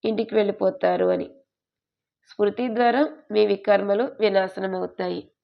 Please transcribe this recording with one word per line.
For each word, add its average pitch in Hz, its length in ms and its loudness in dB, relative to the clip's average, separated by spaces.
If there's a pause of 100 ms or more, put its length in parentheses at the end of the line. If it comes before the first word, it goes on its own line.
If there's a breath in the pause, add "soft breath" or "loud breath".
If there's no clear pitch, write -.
ఇంటికి 220 300 -2
వెళ్ళిపోతారు" 190 720 0
అని. - 240 0 (920)
స్మృతి 208 500 -2
ద్వారా 240 340 2 (220)
మీ 214 160 4
వికర్మలు 202 720 0
వినాశనమవుతాయి. 185 1080 -2 (140)